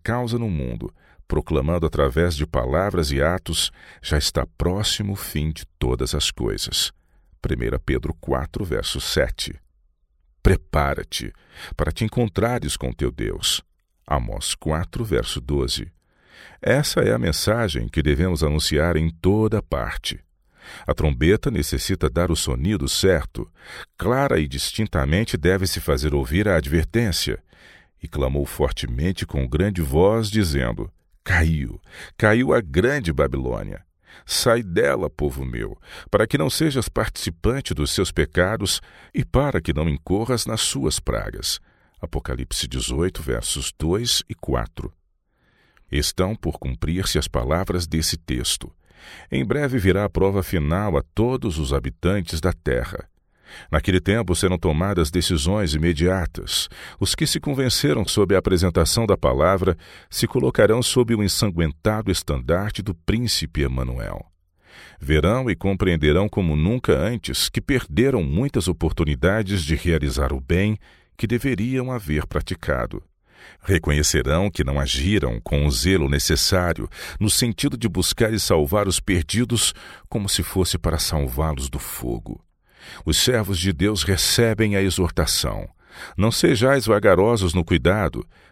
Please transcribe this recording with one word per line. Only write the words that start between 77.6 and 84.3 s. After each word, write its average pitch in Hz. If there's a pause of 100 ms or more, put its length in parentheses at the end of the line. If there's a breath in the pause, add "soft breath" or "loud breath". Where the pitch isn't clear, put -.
de 113
buscar 95
e 101
salvar 92
os 92
perdidos, 107 (360 loud breath)
como 101
se -
fosse 92
para 78
salvá-los 71
do 67
fogo. 57 (600 loud breath)
Os 80
servos 107
de 92
Deus 92
recebem 104